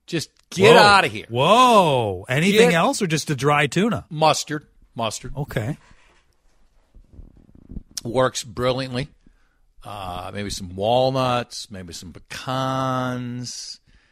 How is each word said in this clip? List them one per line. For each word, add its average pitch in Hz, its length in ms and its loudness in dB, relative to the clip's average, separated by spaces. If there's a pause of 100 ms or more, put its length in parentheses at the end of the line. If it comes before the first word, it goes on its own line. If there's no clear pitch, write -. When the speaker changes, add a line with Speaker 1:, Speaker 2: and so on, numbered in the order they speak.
Speaker 1:
Just 165 240 -6 (200)
get 220 260 8
Speaker 2:
Whoa. 220 60 8
Speaker 1:
outta 196 260 6
here. 104 200 -10
Speaker 2:
Whoa. 143 1000 4
Anything 190 420 4
Speaker 1:
Get 170 60 2
Speaker 2:
else 220 260 0
or 185 60 -2
just 156 200 -4
a 156 60 0
dry 147 320 2
tuna? 175 420 -2
Speaker 1:
Mustard. 151 600 -2 (260)
Mustard. 113 420 -6
Speaker 2:
Okay. 135 420 -6 (2250)
Speaker 1:
Works 123 400 0
brilliantly. 127 640 -4 (760)
Uh, 92 500 -10
maybe 101 180 -8
some 90 260 -12
walnuts, 123 960 -2
maybe 90 200 -14
some 85 200 -16
pecans, 127 1700 -6 (320)